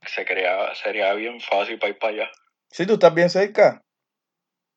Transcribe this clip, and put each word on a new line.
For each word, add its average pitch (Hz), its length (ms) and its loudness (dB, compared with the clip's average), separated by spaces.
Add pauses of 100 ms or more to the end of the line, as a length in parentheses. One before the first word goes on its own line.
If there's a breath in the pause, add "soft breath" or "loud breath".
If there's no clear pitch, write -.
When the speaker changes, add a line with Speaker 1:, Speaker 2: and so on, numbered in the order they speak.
Speaker 1:
se - 180 -8
crea-, 95 500 -2
sería 101 400 -2
bien 117 260 -8
fácil 101 380 -2
para 104 120 -4
ir - 80 -10
para 110 160 -4
allá. - 160 -6 (400)
Speaker 2:
Sí, - 160 -6
tú 220 80 2
estás 175 200 6
bien 170 160 2
cerca. 190 520 2 (960)